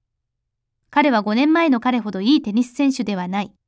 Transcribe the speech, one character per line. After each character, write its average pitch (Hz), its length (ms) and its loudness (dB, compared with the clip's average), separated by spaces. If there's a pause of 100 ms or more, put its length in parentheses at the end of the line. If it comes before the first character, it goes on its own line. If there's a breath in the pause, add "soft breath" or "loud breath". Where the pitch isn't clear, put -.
(880)
彼 294 220 2
は 220 100 2
五 214 140 -2
年 294 180 2
前 330 160 2
の 247 100 2
彼 254 200 -2
ほ 208 100 -6
ど 185 100 -8
い 254 180 2
い 285 40 -2
テ 214 100 -8
ニ 240 120 0
ス 247 100 -6
選 277 180 0
手 262 120 -6
で 202 120 -4
は 180 120 -6
な 196 160 -4
い。 208 100 -12 (140)